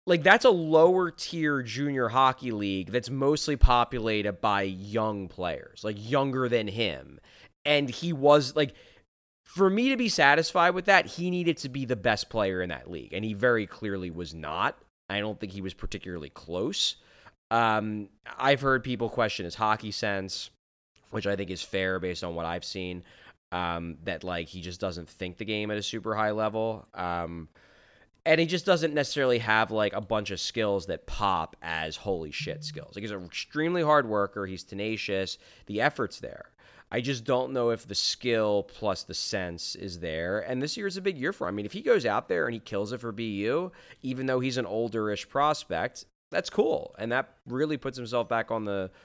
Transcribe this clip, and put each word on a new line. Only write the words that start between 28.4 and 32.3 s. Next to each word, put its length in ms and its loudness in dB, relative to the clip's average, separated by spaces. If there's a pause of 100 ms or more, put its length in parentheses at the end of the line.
he 60 2
just 200 -2
doesn't 280 4
necessarily 460 2
have, 300 4
like, 240 2
a 60 -4
bunch 300 -2
of 100 -6
skills 460 -2
that 200 -6
pop 540 0
as 360 -4
holy 340 -4